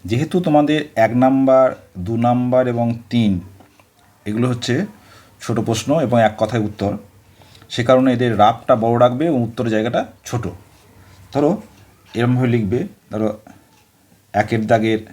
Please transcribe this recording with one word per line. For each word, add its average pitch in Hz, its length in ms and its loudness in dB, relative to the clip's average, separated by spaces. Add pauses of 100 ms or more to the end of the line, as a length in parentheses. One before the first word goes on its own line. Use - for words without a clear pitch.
যেহেতু 127 300 -2 (120)
তোমাদের 151 320 2 (260)
এক 110 60 -2 (120)
নাম্বার, 131 420 4 (400)
দু 113 120 -4
নাম্বার 123 500 2
এবং 117 180 -2 (240)
তিন 113 220 2 (920)
এগুলো 107 260 -2
হচ্ছে 120 220 -4 (680)
ছোট 113 180 -4
প্রশ্ন 110 300 -4 (120)
এবং 135 160 0 (100)
এক 107 140 0
কথায় 110 280 -2
উত্তর, 101 220 -4 (800)
সে - 140 -6
কারণে 131 300 4
এদের 120 180 0 (100)
রাফটা 110 340 2
বড় 113 280 0
রাখবে 123 240 0
এবং 147 200 0
উত্তর 117 260 -6
জায়গাটা 113 280 -2 (240)
ছোট। 120 180 -6 (880)
ধরো, 147 200 2 (680)
এরমভাবে 123 360 2
লিখবে, 113 240 -2 (300)
ধরো, 107 200 -4 (1040)
একের 110 340 0
দাগের 110 320 0 (140)